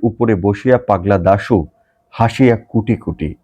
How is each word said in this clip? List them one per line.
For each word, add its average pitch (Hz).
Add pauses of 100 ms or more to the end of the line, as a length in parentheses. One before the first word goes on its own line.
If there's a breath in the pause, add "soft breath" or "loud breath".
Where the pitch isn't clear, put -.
উপরে 113
বসিয়া 104
পাগলা 98
দাশু 92 (420)
হাসিয়া 120 (120)
কুটি 110
কুটি। 78